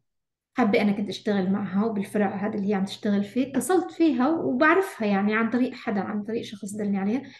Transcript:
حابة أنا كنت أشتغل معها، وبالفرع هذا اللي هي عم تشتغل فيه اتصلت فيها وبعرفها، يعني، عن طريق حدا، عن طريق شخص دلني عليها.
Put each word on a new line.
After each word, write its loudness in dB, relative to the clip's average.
حابة 4
أنا 4
كنت -2
أشتغل 0
معها، 0
وبالفرع -2
هذا -4
اللي -2
هي 2
عم 0
تشتغل -2
فيه -2
اتصلت 0
فيها 2
وبعرفها، 2
يعني، 2
عن 2
طريق 0
حدا، -4
عن -4
طريق -6
شخص -12
دلني -2
عليها. 0